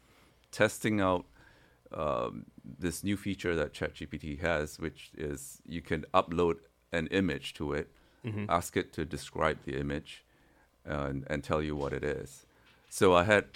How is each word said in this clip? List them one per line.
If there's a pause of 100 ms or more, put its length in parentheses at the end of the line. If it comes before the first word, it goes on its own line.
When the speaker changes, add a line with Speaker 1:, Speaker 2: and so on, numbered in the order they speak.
(520)
Speaker 1:
testing
out, (680)
um, (340)
this
new
feature
that
Chat
G
P
T
has,
which
is
you
can
upload (360)
an
image
to
it, (360)
Speaker 2:
Mm-hmm.
Speaker 1:
ask
it
to
describe
the
image, (640)
uh,
and,
and
tell
you
what
it
is. (420)
So
I
had, (100)